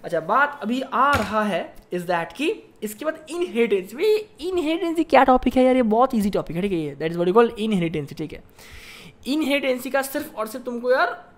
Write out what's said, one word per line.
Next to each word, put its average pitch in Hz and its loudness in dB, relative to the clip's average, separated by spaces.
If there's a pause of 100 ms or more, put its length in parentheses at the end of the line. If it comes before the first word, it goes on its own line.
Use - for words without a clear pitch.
अच्छा, 165 -2
बात 247 0
अभी 240 -2
आ 262 2
रहा 214 0
है 190 -2 (180)
is 180 -4
that 170 -2
कि - -4 (100)
इसके 214 -8
बाद 311 -6
इनहेरिटेंस। 220 0
भाई, 427 2 (340)
इनहेरिटेंस 330 0
क्या 262 8
टॉपिक 254 2
है 254 6
यार? 254 4
ये 254 4
बहुत 240 2
ईजी 208 2
टॉपिक 165 -4
है, 175 -2
ठीक 202 -2
है? 180 -2
ये, 147 -6
that 156 -4
is 170 -6
what 175 2
you 226 6
call 233 2
इनहेरिटेंस, 170 -2
ठीक 151 -10
है? - -18 (840)
इनहेरिटेंस 269 -2
का 269 0
सिर्फ 294 -6
और 220 -6
सिर्फ 247 -12
तुमको 240 -2
यार 320 0